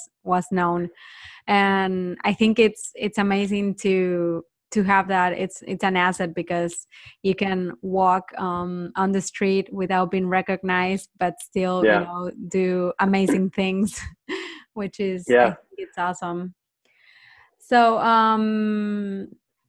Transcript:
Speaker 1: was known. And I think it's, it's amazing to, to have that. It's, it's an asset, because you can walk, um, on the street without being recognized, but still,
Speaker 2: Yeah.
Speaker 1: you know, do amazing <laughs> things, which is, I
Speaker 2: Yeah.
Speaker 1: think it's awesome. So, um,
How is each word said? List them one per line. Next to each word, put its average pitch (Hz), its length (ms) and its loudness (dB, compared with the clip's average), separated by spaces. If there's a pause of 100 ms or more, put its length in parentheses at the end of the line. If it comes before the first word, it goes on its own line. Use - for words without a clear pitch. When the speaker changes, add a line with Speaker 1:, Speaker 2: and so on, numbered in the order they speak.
(220)
Speaker 1:
was 180 300 0
known. 175 360 0 (600)
And 190 760 0
I 202 100 0
think 220 280 2
it's, 214 340 2
it's - 240 -6
amazing 202 640 0
to, 180 640 0 (260)
to 208 140 0
have 196 240 2
that. 180 240 2
It's, - 340 -6
it's 185 160 -6
an 190 140 0
asset, 180 400 0
because 175 500 -4 (380)
you 190 100 2
can 185 380 -2 (100)
walk, 185 560 2
um, 175 560 -6
on 190 160 0
the 196 100 2
street 190 520 -2
without 185 400 -2
being 190 160 0
recognized, 185 800 -2 (100)
but 175 220 -2
still, 185 440 -2
Speaker 2:
Yeah. 208 140 4
Speaker 1:
you 185 80 0
know, 180 240 -8 (160)
do 180 540 -2
amazing 190 500 2
<laughs> - 60 -10
things, 190 440 -2 (720)
which 202 260 -8
is, 185 280 -4
I - 40 4
Speaker 2:
Yeah. 240 140 8
Speaker 1:
think - 320 -6
it's 185 200 -12
awesome. 180 560 -6 (1040)
So, 233 400 4
um, 214 1300 2 (400)